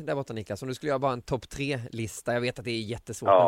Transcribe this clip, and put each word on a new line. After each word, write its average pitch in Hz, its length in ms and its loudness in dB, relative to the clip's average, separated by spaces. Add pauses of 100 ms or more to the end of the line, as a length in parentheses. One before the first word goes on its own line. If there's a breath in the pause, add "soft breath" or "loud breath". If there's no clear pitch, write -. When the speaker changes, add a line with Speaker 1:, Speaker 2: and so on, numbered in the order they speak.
Speaker 1:
där 151 80 -2
borta, 139 180 -6
Niklas, 107 300 -6
om 131 60 -8
du 127 60 -4
skulle 147 160 -4
göra 135 80 2
bara 131 140 2
en 120 100 -4
topp - 280 -4
tre-lista, 120 840 -4
jag 120 80 2
vet 123 180 -2
att 117 60 -12
det 120 60 -4
är 113 100 -2 (100)
jättesvårt, 117 400 -6
Speaker 2:
Ja. 92 180 10